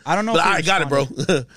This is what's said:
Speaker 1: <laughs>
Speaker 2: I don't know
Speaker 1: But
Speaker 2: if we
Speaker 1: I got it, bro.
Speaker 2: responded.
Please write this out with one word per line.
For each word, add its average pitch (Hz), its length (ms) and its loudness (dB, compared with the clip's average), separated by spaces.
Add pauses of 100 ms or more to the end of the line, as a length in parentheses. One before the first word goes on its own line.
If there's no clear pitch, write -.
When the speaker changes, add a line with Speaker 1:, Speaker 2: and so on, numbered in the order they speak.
Speaker 1:
<laughs> - 60 -16
Speaker 2:
I 160 100 0
don't 214 100 0
know 226 80 -2
Speaker 1:
But - 60 2
Speaker 2:
if 165 60 2
we 185 40 2
Speaker 1:
I 180 120 0
got 185 200 2
it, 139 60 -4
bro. 139 160 2
Speaker 2:
responded. 135 420 -2 (100)